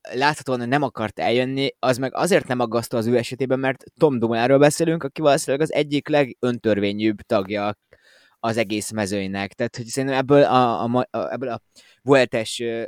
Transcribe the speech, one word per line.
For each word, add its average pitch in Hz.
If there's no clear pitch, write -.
láthatóan 127
nem 139
akart 110
eljönni, 127
az 127
meg 135
azért 165
nem 123
aggasztó 117
az 113
ő 120
esetében, 127
mert 135
Tom 143
Dumoulin-ről 117
beszélünk, 160
aki 139
valószínűleg 143
az 156
egyik 147
legöntörvényűbb 110
tagja 101
az 113
egész 104
mezőnynek. 98
Tehát, -
hogy 120
szerintem 135
ebből 139
a, 117
a 117
ma-, 123
a, 90
ebből 120
a 113
Vuelta-s, 123
ö, 117